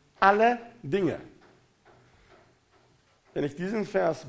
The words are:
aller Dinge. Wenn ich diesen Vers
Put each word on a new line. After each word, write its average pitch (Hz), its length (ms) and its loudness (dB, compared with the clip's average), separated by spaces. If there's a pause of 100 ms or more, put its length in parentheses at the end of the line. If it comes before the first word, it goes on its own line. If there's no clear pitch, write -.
(200)
aller 220 400 4 (220)
Dinge. 156 380 -2 (2250)
Wenn 147 100 -4
ich 143 120 -6
diesen 202 300 -4
Vers 175 440 -2